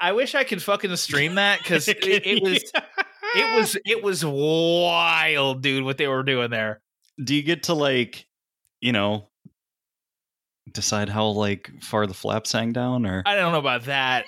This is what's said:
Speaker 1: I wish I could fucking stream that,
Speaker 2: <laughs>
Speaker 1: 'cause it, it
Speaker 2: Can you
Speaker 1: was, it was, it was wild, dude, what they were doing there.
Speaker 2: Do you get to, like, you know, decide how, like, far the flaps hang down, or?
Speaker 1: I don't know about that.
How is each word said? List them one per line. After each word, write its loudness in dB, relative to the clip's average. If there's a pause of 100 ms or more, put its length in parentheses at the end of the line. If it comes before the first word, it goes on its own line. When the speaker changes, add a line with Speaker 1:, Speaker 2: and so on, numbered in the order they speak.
Speaker 1:
I 2
wish 0
I 2
could -4
fucking -2
stream 0
that, 2
Speaker 2:
<laughs> -10
Speaker 1:
'cause 2
it, 0
it 2
Speaker 2:
Can 2
you 2
Speaker 1:
was, 0 (640)
it 2
was, 2
it 0
was 0
wild, 2
dude, 0
what -2
they 0
were 0
doing 0
there. -4 (420)
Speaker 2:
Do 0
you 2
get 0
to, 0
like, 0 (540)
you 2
know, 0 (1400)
decide -2
how, 0
like, -2 (120)
far 0
the -6
flaps -4
hang -2
down, -2
or? -2
Speaker 1:
I 2
don't 2
know 2
about 0
that. 0